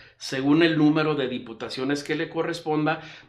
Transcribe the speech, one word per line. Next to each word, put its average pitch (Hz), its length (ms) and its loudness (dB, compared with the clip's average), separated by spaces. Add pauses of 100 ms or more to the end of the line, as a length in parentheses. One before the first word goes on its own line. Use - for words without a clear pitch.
(180)
según 143 460 2
el 165 140 4
número 151 380 4
de 135 140 -2
diputaciones 123 760 -6
que 156 120 -4
le 156 120 -6
corresponda, 156 760 -2 (280)